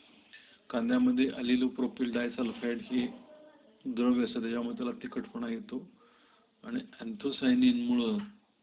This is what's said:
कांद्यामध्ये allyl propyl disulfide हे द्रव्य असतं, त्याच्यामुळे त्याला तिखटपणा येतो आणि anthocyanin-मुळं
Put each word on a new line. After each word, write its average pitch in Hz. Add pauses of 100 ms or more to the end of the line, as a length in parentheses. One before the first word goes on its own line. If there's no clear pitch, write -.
(680)
कांद्यामध्ये 123
allyl 123
propyl 123
disulfide 120
हे 120 (720)
द्रव्य 123
असतं, 113
त्याच्यामुळे 117
त्याला 123
तिखटपणा 117
येतो 113 (720)
आणि 117 (220)
anthocyanin-मुळं 120 (460)